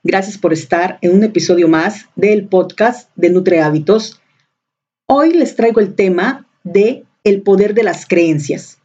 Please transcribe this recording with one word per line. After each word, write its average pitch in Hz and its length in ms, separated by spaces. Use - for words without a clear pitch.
Gracias 190 300
por 160 140
estar 170 480
en 180 160
un 208 80
episodio 175 420
más 160 480
del 202 320
podcast 196 720
de 175 120
Nutre 180 320
Hábitos. 156 600
Hoy 294 240
les 330 240
traigo 226 240
el 208 160
tema 196 500
de 196 420
el 196 180
poder 202 320
de 226 80
las - 240
creencias. 160 800